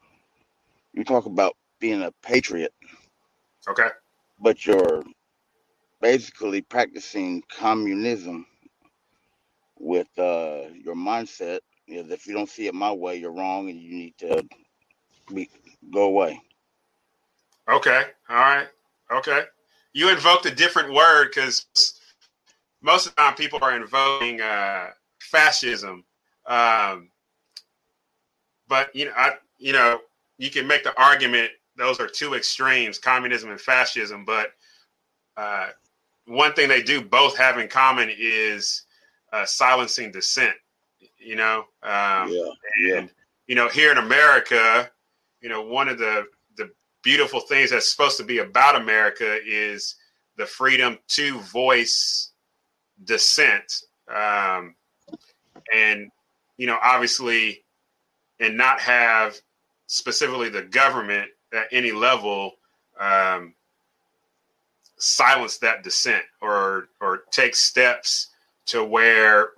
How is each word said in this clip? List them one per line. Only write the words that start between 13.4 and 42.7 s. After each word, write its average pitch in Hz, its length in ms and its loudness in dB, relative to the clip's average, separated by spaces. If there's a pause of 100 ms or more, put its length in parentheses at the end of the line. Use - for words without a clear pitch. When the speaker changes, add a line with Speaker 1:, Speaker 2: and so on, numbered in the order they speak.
Speaker 1:
and 85 100 -18
you 85 160 -20
need 85 240 -16
to 80 240 -4 (880)
be, 95 160 -12 (420)
go 101 120 0
away." 95 380 0 (1300)
Speaker 2:
Okay. 135 340 2 (260)
All 117 60 -6
right. 139 320 4 (440)
Okay. 139 320 -2 (500)
You 160 160 2
invoked 175 360 4
a 151 60 -2
different 151 420 0
word 151 400 6
'cause - 340 -4 (1120)
most 170 260 2
of - 80 -12
the 151 60 2
time 139 140 4
people 147 260 -6
are 131 140 0
invoking, 120 640 -2
uh, 98 500 -4 (280)
fascism. 123 840 0 (440)
Um, 110 640 0 (1600)
but, 135 280 0
you 143 100 -6
know, 117 100 -10
I, 131 220 2 (220)
you 135 140 -4
know, 120 280 4 (360)
you 135 120 -8
can 135 160 -4
make 143 180 0
the 131 160 -4
argument 127 520 4 (260)
those 123 220 -2
are 110 80 -6
two 143 260 -8
extremes, 123 640 -2
communism 123 500 -2
and 101 100 -14
fascism. 110 680 -2
But, 107 280 -4 (840)
uh, 101 320 -6 (560)
one 147 280 2
thing 143 140 2
they 127 160 4
do 135 180 -2
both 127 360 2
have 131 200 2
in 110 100 -6
common 131 480 2
is, 107 680 -4 (480)
uh, 104 140 -4
silencing 123 640 0
dissent, 98 440 -2 (640)
you 110 180 -14
know? 110 320 -2 (160)
Um, 101 460 -2
Speaker 1:
Yeah, 87 140 -4
Speaker 2:
and, - 120 -10 (240)